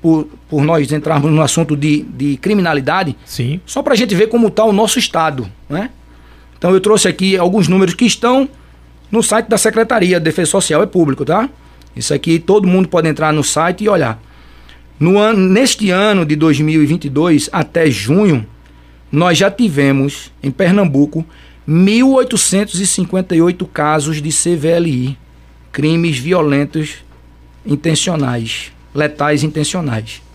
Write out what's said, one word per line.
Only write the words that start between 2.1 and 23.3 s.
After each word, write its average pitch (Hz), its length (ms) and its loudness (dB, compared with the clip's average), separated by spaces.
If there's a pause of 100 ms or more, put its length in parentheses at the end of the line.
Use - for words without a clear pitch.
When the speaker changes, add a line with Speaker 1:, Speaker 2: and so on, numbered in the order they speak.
Speaker 1:
criminalidade, 165 880 -2
Speaker 2:
Sim. 135 420 -6
Speaker 1:
só - 160 -6
pra 277 140 0
gente 202 180 0
ver 175 140 2
como 233 220 2
tá 214 160 2
o 214 80 2
nosso 208 260 2
estado, 147 500 -2 (200)
né? 190 220 -6 (680)
Então 180 140 0
eu 190 100 4
trouxe 208 260 2
aqui 190 300 0
alguns 180 320 2
números 185 240 2
que - 100 0
estão 254 460 2 (600)
no 220 140 0
site 226 240 0
da 214 100 2
Secretaria 214 640 2
de 156 60 -4
Defesa 160 260 -2
Social, 185 320 0
é - 20 2
público, 147 380 0
tá? 196 260 0 (460)
Isso 120 180 -6
aqui 165 240 0
todo 190 300 2
mundo 185 220 2
pode 165 180 0
entrar 156 240 0
no 151 140 0
site 180 400 -2
e - 20 2
olhar. 135 340 0 (760)
No 185 200 4
an-, 214 140 2
neste 196 560 2
ano 190 360 2
de 147 100 -2
dois 151 240 2
mil 156 240 2
e - 20 2
vinte 160 200 -2
e 143 40 -6
dois, 151 440 -2
até 160 360 0
junho, 131 560 0 (640)
nós 165 280 2
já - 120 2
tivemos, 139 840 0 (100)
em 139 100 -4
Pernambuco, 160 760 2 (400)
mil 208 460 4
oitocentos 208 680 0
e 202 60 -2
cinquenta 185 480 -2